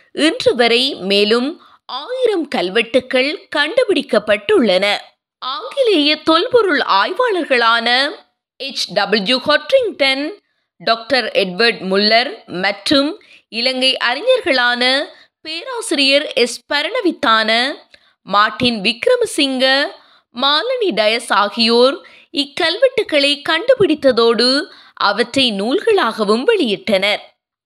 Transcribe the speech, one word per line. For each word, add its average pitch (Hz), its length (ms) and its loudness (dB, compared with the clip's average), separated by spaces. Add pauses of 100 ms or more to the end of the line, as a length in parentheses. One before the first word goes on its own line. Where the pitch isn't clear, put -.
(120)
இன்று 415 440 0
வரை 240 400 2
மேலும் 208 640 0 (240)
ஆயிரம் 403 640 -4
கல்வெட்டுக்கள் 247 1080 -2
கண்டுபிடிக்கப்பட்டுள்ளன. 254 1400 0 (400)
ஆங்கிலேய 320 760 0
தொல்பொருள் 349 640 2
ஆய்வாளர்களான 247 1300 0 (480)
எச் - 340 -10
டபிள்யூ 202 460 0
ஹாட்ரிங்டன், 302 1000 0 (380)
டாக்டர் 226 540 -2
எட்வர்ட் 190 500 0
முல்லர் 214 640 0
மற்றும் 269 760 -2 (280)
இலங்கை 254 560 -2
அறிஞர்களான 262 1000 0 (360)
பேராசிரியர் 320 920 -2
எஸ் - 260 -2 (140)
பரணவித்தான, 285 1040 0 (460)
மார்ட்டின் 220 600 0
விக்ரமசிங்க, 269 1040 0 (480)
மாலனி 349 560 0
டயஸ் 220 400 -2
ஆகியோர் 233 680 2 (340)
இக்கல்வெட்டுக்களை 311 1160 0
கண்டுபிடித்ததோடு 277 960 2 (460)
அவற்றை 233 580 0
நூல்களாகவும் 233 960 0
வெளியிட்டனர். 208 760 0 (420)